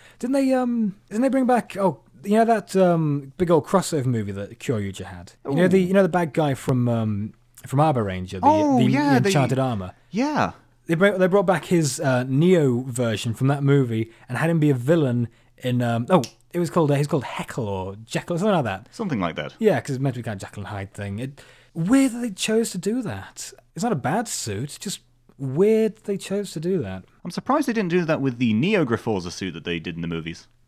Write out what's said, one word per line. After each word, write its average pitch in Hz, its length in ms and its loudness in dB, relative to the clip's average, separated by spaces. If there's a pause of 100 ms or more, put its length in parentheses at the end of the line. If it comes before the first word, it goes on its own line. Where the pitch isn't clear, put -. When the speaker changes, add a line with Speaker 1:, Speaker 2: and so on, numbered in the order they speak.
(200)
Speaker 1:
Didn't 262 140 -4
they, 269 200 2
um, 240 420 0 (140)
didn't 214 140 -2
they 269 60 2
bring 262 180 2
back, 240 280 0
oh, 185 260 0 (220)
you 202 140 2
know 226 80 6
that, 214 300 0
um, 160 640 2
big 175 120 2
old 156 160 4
crossover 165 400 0
movie 110 260 0
that 98 280 -10
Kyoryuger 101 460 -4
had? 90 280 -16 (160)
You 139 60 0
know 180 120 4
the, 185 160 4
Speaker 2:
Ooh. 175 40 -2
Speaker 1:
you 190 60 -2
know 196 100 6
the 180 60 2
bad 175 240 0
guy 147 200 2
from, 123 340 0
um, 110 460 -2 (320)
from 131 140 0
Arbor 147 240 2
Ranger, 92 360 -6
the, 180 60 0
Speaker 2:
Oh, 294 320 4
Speaker 1:
the 240 80 4
Speaker 2:
yeah, 285 320 4
they 202 120 2
Speaker 1:
enchanted 135 280 2
armor? 113 360 -2 (180)
Speaker 2:
Yeah. 233 400 -2 (340)
Speaker 1:
They 165 100 -2
brought, 190 220 4
they 185 100 4
brought 185 200 2
back 175 180 0
his, 165 340 0
uh, 127 280 0
Neo 143 540 4
version 117 520 -2
from 131 140 0
that 143 160 0
movie 123 480 2 (180)
and 120 80 -6
had 160 140 0
him 165 80 2
be 151 100 4
a 139 60 4
villain 123 540 2 (280)
in, 123 240 -2
um, 117 300 -2
oh, 180 100 6 (320)
it 175 60 -4
was 165 100 -2
called, 156 220 2
uh, 139 40 2
he's 143 120 0
called 143 160 -2
Heckle - 440 -10
or 95 280 -6 (100)
Jekyll - 300 -6
or 160 40 -2
something 208 140 2
like 156 120 2
that. 95 260 -6
Speaker 2:
Something 165 280 -4
like 85 180 -2
that. 110 200 -6
Speaker 1:
Yeah, 196 240 2
'cause 139 140 -6
it's 127 60 -6
meant 139 120 -2
to 123 60 -10
be 113 40 -8
kind 110 120 -8
of 92 120 -12
Jekyll - 140 -12
and 95 60 -10
Hyde 98 260 -10
thing. 101 240 -8
It, 135 240 -10 (320)
weird 233 380 2
that 240 80 -8
they 240 100 -6
chose 220 420 0
to 196 60 -8
do 220 240 -2
that. 104 500 -10 (220)
It's 160 100 -10
not 240 80 0
a 196 40 0
bad 151 320 -2
suit, 110 520 -8
just - 200 -10 (400)
weird 208 640 2
they 202 140 -4
chose 196 340 -6
to 165 80 -10
do 180 240 -2
that. 95 220 -10 (200)
Speaker 2:
I'm 180 60 -10
surprised - 360 -2
they 233 60 0
didn't 214 160 -2
do 175 160 2
that 151 160 0
with 131 160 -2
the 117 160 2
Neo 165 320 2
Graforza 104 460 -2
suit 92 240 -6
that 80 80 -12
they 87 160 -4
did 82 160 -8
in 82 60 -6
the 85 60 -4
movies. 82 400 -8 (200)